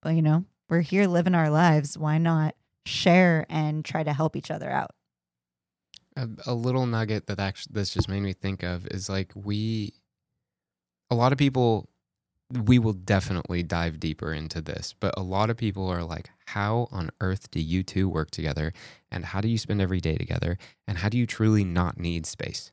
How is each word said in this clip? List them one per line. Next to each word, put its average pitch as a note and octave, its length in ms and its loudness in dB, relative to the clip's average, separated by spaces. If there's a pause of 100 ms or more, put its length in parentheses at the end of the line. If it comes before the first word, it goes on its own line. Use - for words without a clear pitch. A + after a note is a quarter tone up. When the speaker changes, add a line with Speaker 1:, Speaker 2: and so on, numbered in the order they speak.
Speaker 1:
Well, D#3+ 100 0
you E3 80 4
know, D#3 240 4 (240)
we're E3+ 120 2
here F#3+ 260 2
living F3 280 4
our D#3+ 140 4
lives. D3+ 480 4
Why D3+ 220 0
not E3 360 2 (300)
share F3 640 4
and D3+ 340 -2
try D#3+ 200 -4
to D3 100 0
help D#3 220 0
each D#3 160 -8
other D3+ 180 -6
out? C3+ 220 -2 (1200)
Speaker 2:
A, B2 140 -6 (160)
a B2 80 -2
little B2 320 0
nugget A2 420 0
that G2+ 120 -4
actu-, - 340 -4
this G2+ 200 -2
just F2+ 140 0
made G2 140 -2
me G2 120 -2
think G2 300 -6
of F2+ 240 -6
is, F#2+ 220 -8
like, F#2+ 260 -4
we, G#2 580 -4 (1160)
a B2 60 2
lot A#2+ 160 4
of C#3 60 0
people, B2+ 520 2 (600)
we B2 280 6
will A2 140 2
definitely F#2 680 0
dive E2+ 360 -2
deeper D#2 340 -4
into D#2 280 -6
this, - 380 -10
but - 180 -2
a G2 60 -6
lot G2 260 0
of A2+ 80 -2
people G2 320 -4
are F2 140 -2
like, E2 260 -8 (180)
"How G#2+ 440 -2
on A#2+ 180 -6 (120)
earth F#2 280 -2
do - 100 -6
you E2 240 0
two F#2+ 260 -2
work D#2+ 220 -4
together? D#2 420 -4 (380)
And F2 140 -8
how F#2+ 160 -6
do G#2+ 60 0
you A2+ 100 0
spend G#2 240 -2
every F#2 200 0
day D#2 160 0
together? - 400 -2 (300)
And F#2 120 -4
how G2+ 100 0
do A#2 80 0
you A#2+ 80 4
truly G#2+ 380 2
not F2 360 0
need E2+ 260 -2
space? - 480 -10